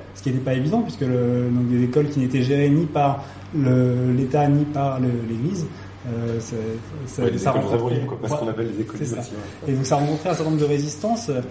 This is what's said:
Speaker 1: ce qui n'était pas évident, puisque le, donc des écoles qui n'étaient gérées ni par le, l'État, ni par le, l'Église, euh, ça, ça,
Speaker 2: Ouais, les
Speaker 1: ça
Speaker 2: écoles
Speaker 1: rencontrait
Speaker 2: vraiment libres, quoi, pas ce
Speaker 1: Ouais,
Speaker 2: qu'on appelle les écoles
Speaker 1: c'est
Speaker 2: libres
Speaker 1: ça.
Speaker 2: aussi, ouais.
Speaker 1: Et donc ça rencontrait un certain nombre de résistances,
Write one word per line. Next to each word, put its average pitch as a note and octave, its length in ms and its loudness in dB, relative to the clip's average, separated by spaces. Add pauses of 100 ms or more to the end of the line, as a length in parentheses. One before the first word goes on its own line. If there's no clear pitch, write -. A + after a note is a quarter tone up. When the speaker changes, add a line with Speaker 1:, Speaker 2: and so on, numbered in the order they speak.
(140)
Speaker 1:
ce - 80 -16
qui C#3 80 0
n'était B2+ 140 0
pas C3 100 0
évident, D#3 280 2
puisque - 180 -4
le, B2 520 2
donc B2 160 2
des B2 140 4
écoles D3 260 4
qui C#3+ 120 0
n'étaient B2+ 220 2
gérées C#3+ 280 4
ni D#3 160 4
par C#3+ 380 0 (300)
le, B2+ 600 4
l'État, C#3 320 2
ni D3 160 6
par C#3 360 -2
le, B2+ 80 2 (200)
l'Église, D3 380 -2 (400)
euh, A#2 320 -4
ça, A2+ 160 -8 (520)
ça, A#2+ 180 -6
Speaker 2:
Ouais, A#2 80 2
les A#2+ 60 0
Speaker 1:
ça C3+ 120 0
Speaker 2:
écoles A2 120 2
Speaker 1:
rencontrait G#2 160 2
Speaker 2:
vraiment A#2+ 220 0
libres, - 60 -4
quoi, - 160 -6
pas A2 60 -2
ce D3 60 0
Speaker 1:
Ouais, D3 60 0
Speaker 2:
qu'on A2+ 80 -2
appelle A2+ 280 -4
les G#2 60 -2
écoles - 160 -8
Speaker 1:
c'est D3 80 -4
Speaker 2:
libres A#2 100 -4
Speaker 1:
ça. - 60 -6
Speaker 2:
aussi, - 100 -12
ouais. - 400 -8
Speaker 1:
Et C3 40 0
donc C3 100 0
ça D3 100 2
rencontrait D3+ 340 0
un E3 40 0
certain D#3 160 -2
nombre D3+ 120 2
de C#3+ 60 4
résistances, D3 600 -2 (200)